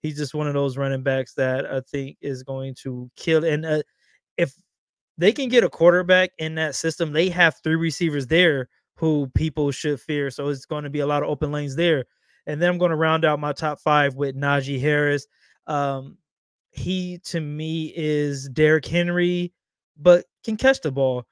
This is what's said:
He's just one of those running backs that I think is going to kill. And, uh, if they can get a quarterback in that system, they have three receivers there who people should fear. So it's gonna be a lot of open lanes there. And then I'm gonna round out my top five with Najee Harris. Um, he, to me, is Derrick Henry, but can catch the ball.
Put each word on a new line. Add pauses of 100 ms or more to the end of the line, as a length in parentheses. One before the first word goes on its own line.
He's
just
one
of
those
running
backs
that
I
think
is
going
to
kill.
And,
uh, (560)
if (640)
they
can
get
a
quarterback
in
that
system,
they
have
three
receivers
there (280)
who
people
should
fear.
So
it's
gonna
be
a
lot
of
open
lanes
there. (420)
And
then
I'm
gonna
round
out
my
top
five
with
Najee
Harris. (400)
Um, (540)
he,
to
me,
is
Derrick
Henry, (460)
but (200)
can
catch
the
ball.